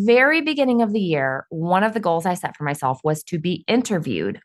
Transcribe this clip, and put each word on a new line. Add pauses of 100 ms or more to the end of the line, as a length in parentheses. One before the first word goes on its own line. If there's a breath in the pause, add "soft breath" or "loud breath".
very
beginning
of
the
year,
one
of
the
goals
I
set
for
myself
was
to
be
interviewed